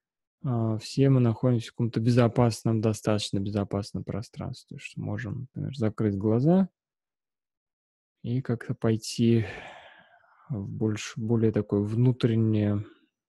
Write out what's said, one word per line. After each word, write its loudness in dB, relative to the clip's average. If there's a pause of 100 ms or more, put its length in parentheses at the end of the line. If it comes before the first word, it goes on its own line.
(440)
а, -2
все 2
мы 6
находимся 2
в -20
каком-то -2
безопасном, 4
достаточно 0
безопасном -4
пространстве, -10
что -14
можем, -6
например, -10
закрыть -2
глаза 2 (1500)
и -4
как-то -6
пойти 2 (1040)
в -8
больше, -6
более 2
такое 0
внутреннее 2 (440)